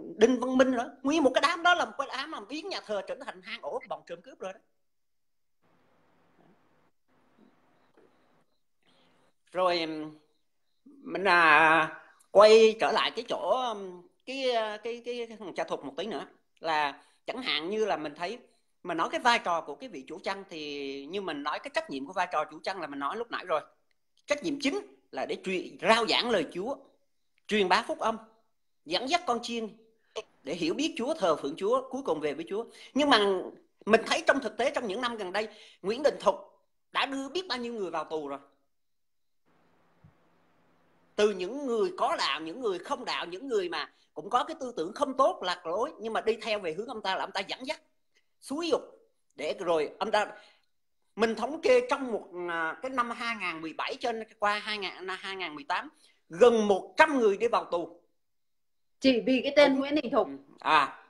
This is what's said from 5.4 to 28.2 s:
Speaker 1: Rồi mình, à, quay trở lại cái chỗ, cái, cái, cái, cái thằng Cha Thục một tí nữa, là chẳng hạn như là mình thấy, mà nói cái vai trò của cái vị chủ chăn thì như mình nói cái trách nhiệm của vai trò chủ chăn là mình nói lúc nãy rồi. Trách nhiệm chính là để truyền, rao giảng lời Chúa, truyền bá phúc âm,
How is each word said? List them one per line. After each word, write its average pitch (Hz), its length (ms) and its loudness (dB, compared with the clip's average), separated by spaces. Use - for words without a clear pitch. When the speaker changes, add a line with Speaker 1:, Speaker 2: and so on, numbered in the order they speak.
Speaker 1:
Rồi 175 340 2
mình, 175 440 -8
à, 160 760 6
quay 214 500 10
trở 147 120 2
lại - 180 2
cái 240 180 -8
chỗ, 240 460 -2
cái, 269 200 -4
cái, 240 200 -8
cái, 240 240 -8
cái 220 100 -16
thằng 190 160 -12
Cha 165 100 -2
Thục 165 200 -8
một 135 120 -10
tí 180 100 -6
nữa, 143 200 -8
là 151 440 -2
chẳng 254 160 -8
hạn 156 280 -2
như 220 140 -2
là 196 120 -2
mình 156 180 -8
thấy, 180 240 -8
mà 175 120 -6
nói 160 180 0
cái 320 80 -2
vai 240 180 4
trò 170 220 -2
của 147 140 -10
cái 262 140 -16
vị 139 200 -14
chủ 156 100 -10
chăn 196 320 -6
thì 143 600 -8
như 202 100 -4
mình 156 220 -6
nói 151 160 -4
cái 277 160 -12
trách 320 160 -4
nhiệm 139 160 -8
của 180 60 -14
vai 180 200 -2
trò 156 120 0
chủ 156 180 -16
chăn 190 180 -6
là 160 60 -8
mình 143 120 -10
nói 143 180 -4
lúc 233 140 -10
nãy 117 140 -8
rồi. 165 160 0
Trách 294 160 -2
nhiệm 277 180 -4
chính 330 200 -2
là 135 160 -6
để 151 180 -6
truyền, 180 360 -6
rao 220 260 4
giảng 151 240 2
lời 180 220 2
Chúa, 226 240 -6
truyền 202 180 2
bá 196 140 4
phúc 311 160 -6
âm, 220 200 -2